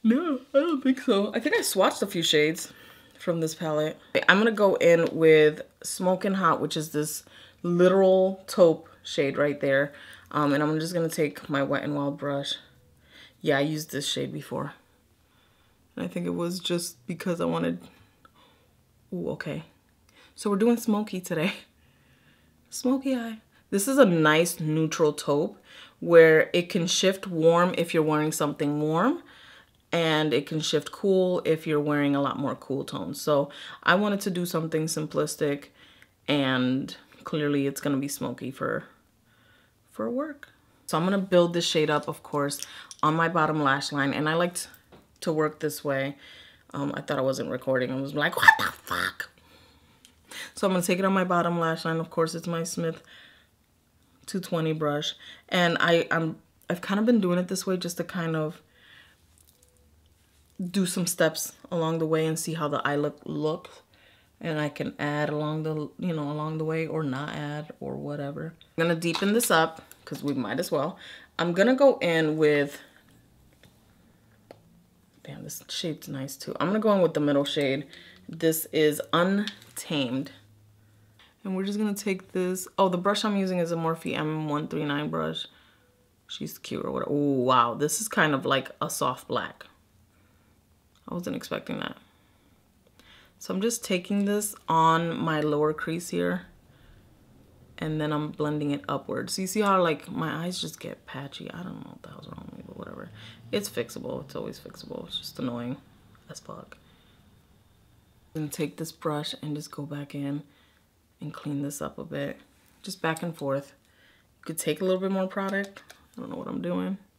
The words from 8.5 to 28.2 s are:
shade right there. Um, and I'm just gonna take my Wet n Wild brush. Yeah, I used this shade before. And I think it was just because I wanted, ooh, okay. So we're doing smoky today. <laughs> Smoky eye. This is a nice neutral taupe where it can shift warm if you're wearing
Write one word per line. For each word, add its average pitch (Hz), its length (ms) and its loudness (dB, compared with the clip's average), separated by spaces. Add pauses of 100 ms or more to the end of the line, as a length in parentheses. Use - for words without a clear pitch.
shade 139 360 -2
right 143 220 0
there. 139 320 2 (400)
Um, 143 200 2
and 147 100 2
I'm 156 180 0
just 170 140 -6
gonna 165 140 0
take 151 400 -4
my 139 140 0
Wet 139 220 -2
n 147 100 -4
Wild 143 240 -4
brush. 139 380 -4 (840)
Yeah, 147 160 2
I 143 40 2
used 151 280 -4
this 139 160 -6
shade 135 260 -4
before. 147 420 -8 (1200)
And - 80 -8
I 180 40 -6
think 175 180 -6
it 175 80 -4
was 175 260 -4
just - 460 -6
because 175 340 -4
I 175 60 0
wanted, 165 320 -2 (1300)
ooh, 175 180 -6
okay. 156 340 -8 (720)
So - 160 -4
we're 202 60 2
doing 233 200 4
smoky 214 440 0
today. 180 320 -2 (600)
<laughs> - 580 -20
Smoky 262 460 0
eye. 226 240 -8 (300)
This 196 180 0
is 269 100 4
a 269 60 12
nice 165 560 6
neutral 156 520 2
taupe 151 460 0 (420)
where 165 520 10
it 175 160 2
can 170 180 0
shift 190 400 2
warm 170 500 4
if 170 160 -2
you're 160 100 4
wearing 151 300 2